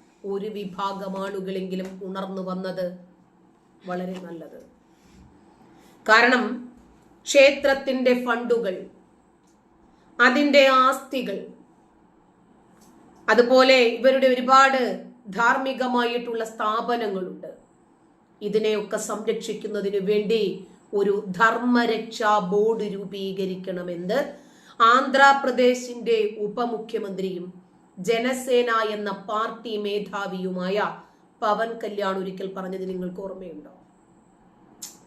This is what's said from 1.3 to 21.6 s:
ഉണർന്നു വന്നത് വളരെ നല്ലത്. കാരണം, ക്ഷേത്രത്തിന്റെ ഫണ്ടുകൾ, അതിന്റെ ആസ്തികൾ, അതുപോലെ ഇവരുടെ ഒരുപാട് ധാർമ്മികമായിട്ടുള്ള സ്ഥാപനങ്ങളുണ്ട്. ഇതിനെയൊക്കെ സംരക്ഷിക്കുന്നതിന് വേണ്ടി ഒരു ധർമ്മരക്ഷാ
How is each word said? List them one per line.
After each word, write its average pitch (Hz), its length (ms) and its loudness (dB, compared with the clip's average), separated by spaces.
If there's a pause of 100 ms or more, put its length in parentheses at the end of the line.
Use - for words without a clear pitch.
ഉണർന്നു 190 380 -8
വന്നത് 185 560 -8 (880)
വളരെ 180 360 -8
നല്ലത്. 165 440 -16 (1400)
കാരണം, 247 640 2 (520)
ക്ഷേത്രത്തിന്റെ 269 1000 4
ഫണ്ടുകൾ, 226 640 -2 (1300)
അതിന്റെ 269 460 6
ആസ്തികൾ, 262 800 2 (1800)
അതുപോലെ 247 480 6
ഇവരുടെ 247 500 4
ഒരുപാട് 254 800 4 (220)
ധാർമ്മികമായിട്ടുള്ള 240 1160 0
സ്ഥാപനങ്ങളുണ്ട്. 220 1120 -4 (880)
ഇതിനെയൊക്കെ 214 540 0
സംരക്ഷിക്കുന്നതിന് 208 1000 -4
വേണ്ടി 202 680 0 (280)
ഒരു 202 340 0
ധർമ്മരക്ഷാ 226 1120 2